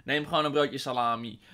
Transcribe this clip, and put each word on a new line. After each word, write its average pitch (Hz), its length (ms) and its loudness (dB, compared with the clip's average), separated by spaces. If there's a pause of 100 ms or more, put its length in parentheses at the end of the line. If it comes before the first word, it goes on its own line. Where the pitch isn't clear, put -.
neem 147 200 0
gewoon 156 180 2
een 143 60 0
broodje 139 260 2
salami. 117 600 -2 (140)